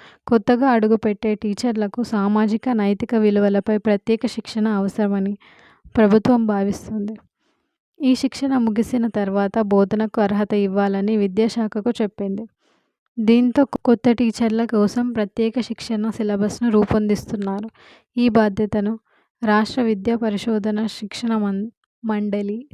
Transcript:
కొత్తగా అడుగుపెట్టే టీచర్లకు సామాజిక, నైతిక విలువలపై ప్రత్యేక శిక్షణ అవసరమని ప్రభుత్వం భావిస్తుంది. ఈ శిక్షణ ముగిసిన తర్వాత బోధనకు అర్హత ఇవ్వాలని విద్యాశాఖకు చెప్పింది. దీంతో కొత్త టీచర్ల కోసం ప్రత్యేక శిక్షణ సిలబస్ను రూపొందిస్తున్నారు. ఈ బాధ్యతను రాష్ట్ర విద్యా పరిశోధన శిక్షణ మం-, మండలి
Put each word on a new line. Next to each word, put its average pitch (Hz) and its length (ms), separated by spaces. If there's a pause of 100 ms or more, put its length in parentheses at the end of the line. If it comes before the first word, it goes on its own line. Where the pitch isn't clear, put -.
(280)
కొత్తగా 240 420
అడుగుపెట్టే 214 680
టీచర్లకు 214 680
సామాజిక, 214 640
నైతిక 208 460
విలువలపై 208 640
ప్రత్యేక 214 480
శిక్షణ 220 420
అవసరమని 202 640 (640)
ప్రభుత్వం 220 520
భావిస్తుంది. 208 680 (840)
ఈ 262 160
శిక్షణ 269 420
ముగిసిన 226 500
తర్వాత 202 520
బోధనకు 208 600
అర్హత 202 320
ఇవ్వాలని 202 640
విద్యాశాఖకు 214 720
చెప్పింది. 202 560 (720)
దీంతో 240 480 (200)
కొత్త 240 260
టీచర్ల 226 540
కోసం 226 460
ప్రత్యేక 226 480
శిక్షణ 220 500
సిలబస్ను 208 600
రూపొందిస్తున్నారు. 208 1000 (500)
ఈ 240 120
బాధ్యతను 214 640 (480)
రాష్ట్ర 214 400
విద్యా 220 360
పరిశోధన 214 680
శిక్షణ 226 520
మం-, 202 300 (360)
మండలి 208 720